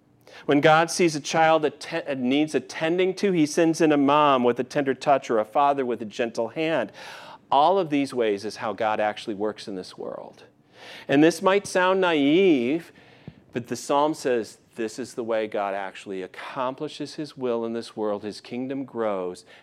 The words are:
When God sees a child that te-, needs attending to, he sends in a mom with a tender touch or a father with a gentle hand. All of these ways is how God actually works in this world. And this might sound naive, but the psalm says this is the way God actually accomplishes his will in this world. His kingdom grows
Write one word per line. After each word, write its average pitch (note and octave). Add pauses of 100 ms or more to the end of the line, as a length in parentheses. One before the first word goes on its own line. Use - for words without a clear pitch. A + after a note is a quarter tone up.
(480)
When D3
God D#3+
sees E3
a C#3+
child D#3+
that D3
te-, -
needs C3+
attending F3+
to, G3
he E3
sends D#3+
in D#3
a D3
mom C#3
with B2
a B2+
tender C3+
touch C3+
or A#2
a G#2+
father C#3+
with A#2
a A2+
gentle A2
hand. D#3 (600)
All D#3
of E3+
these C#3
ways A2
is G#2+
how A2+
God G#2+
actually G#2+
works G#2
in G#2
this F#2
world. - (640)
And C#3
this E3
might G3
sound F#3
naive, D#3 (600)
but B2
the B2
psalm D3+
says A#2+ (180)
this A2+
is A#2+
the B2+
way A2
God G2+
actually F#2+
accomplishes C#3
his D3+
will A#2+
in A2+
this A2+
world. G#2
His G#2
kingdom C3
grows G2+ (180)